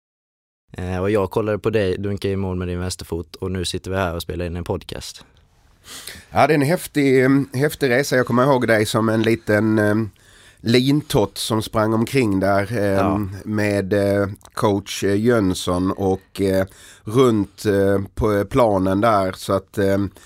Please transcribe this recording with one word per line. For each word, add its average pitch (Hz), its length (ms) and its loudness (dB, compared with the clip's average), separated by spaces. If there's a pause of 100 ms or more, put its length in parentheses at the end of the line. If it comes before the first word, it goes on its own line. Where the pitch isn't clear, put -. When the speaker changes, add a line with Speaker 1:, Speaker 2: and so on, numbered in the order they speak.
(760)
Speaker 1:
eh, 92 220 -6
och 95 120 0
jag 98 200 0
kollade 107 280 -2
på 110 120 -2
dig 98 280 0
dunka 101 300 -6
i 98 80 -2
mål 95 200 -4
med 90 120 -6
din 90 120 -6
vänsterfot 90 560 -8
och 95 140 -8
nu 92 140 -4
sitter 92 260 -8
vi 95 60 -4
här 90 180 -2
och 85 80 -6
spelar 85 240 -8
in 85 100 -8
en 87 80 -8
podcast. - 600 -10 (1040)
Speaker 2:
Ja, 110 160 4
det 147 60 2
är - 20 4
en 147 80 4
häftig, 139 640 2
eh, 131 60 4 (240)
häftig 143 360 -2
resa. 135 260 2
Jag 123 100 2
kommer 123 160 2
ihåg 127 260 2
dig 110 180 4
som 110 220 0
en 110 140 2
liten, 110 560 2
eh, 104 160 2 (680)
lintott 127 760 2
som 110 240 -2
sprang 110 320 0
omkring 113 460 0
där, 98 380 0
eh, 101 60 -2
Speaker 1:
Ja. 98 360 0 (240)
Speaker 2:
med, 104 480 0
eh, 101 360 2 (260)
coach, 101 500 -2
eh, 101 160 2
Jönsson 95 720 0
och, 95 480 -4
eh, 95 260 0 (380)
runt, 110 640 0
eh, 98 340 2 (140)
på 104 300 0
planen 98 560 2
där. 101 320 2
Så - 200 -6
att, - 260 -4
eh, 98 200 2 (280)